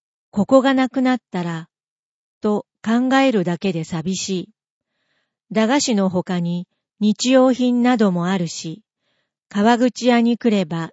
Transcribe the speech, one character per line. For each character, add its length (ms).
「こ 140
こ 160
が 120
な 140
く 140
な 140
っ 40
た 120
ら」 260
と 240
考 340
え 140
る 120
だ 140
け 160
で 100
寂 320
し 140
い。 200
駄 160
菓 140
子 140
の 140
他 300
に 280
日 320
用 200
品 300
な 160
ど 140
も 160
あ 100
る 100
し、 360
川 280
口 300
屋 140
に 160
来 180
れ 100
ば 280